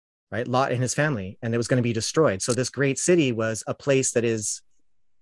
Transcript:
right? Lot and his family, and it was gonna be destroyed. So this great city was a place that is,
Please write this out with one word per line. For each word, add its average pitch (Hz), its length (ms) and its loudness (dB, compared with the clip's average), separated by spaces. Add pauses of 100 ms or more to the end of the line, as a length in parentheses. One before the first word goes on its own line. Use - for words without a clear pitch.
(320)
right? 117 160 -4
Lot 131 240 2
and 120 80 0
his 127 140 -2
family, 117 480 -2
and 117 120 -2
it 120 40 0
was 117 100 -2
gonna 127 140 2
be 120 100 0
destroyed. 110 500 0
So 127 100 -2
this 120 180 -2
great 135 280 -2
city 170 320 4
was 110 360 -2
a 127 80 -4
place 135 380 2
that 117 120 2
is, 113 380 -2 (600)